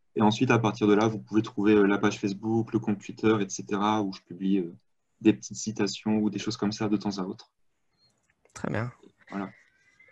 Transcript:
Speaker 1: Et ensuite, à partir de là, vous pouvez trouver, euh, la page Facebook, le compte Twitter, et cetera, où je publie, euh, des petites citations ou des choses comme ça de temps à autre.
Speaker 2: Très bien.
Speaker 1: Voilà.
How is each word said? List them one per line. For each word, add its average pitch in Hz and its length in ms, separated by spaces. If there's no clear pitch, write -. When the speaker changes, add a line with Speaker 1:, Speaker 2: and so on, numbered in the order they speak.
Speaker 1:
Et 110 80
ensuite, 110 280
à 117 80
partir 107 280
de 104 80
là, 110 140
vous 107 100
pouvez 104 240
trouver, 107 320
euh, 101 120
la 101 120
page 101 200
Facebook, 110 540
le 110 60
compte 101 200
Twitter, - 420
et 98 80
cetera, 104 540
où 95 120
je - 80
publie, 95 360
euh, 87 160
des 107 120
petites - 240
citations 107 640
ou 107 120
des 101 80
choses 113 180
comme 104 160
ça 107 160
de 104 80
temps 98 220
à 92 60
autre. - 260
Speaker 2:
Très - 160
bien. 117 200
Speaker 1:
Voilà. 98 200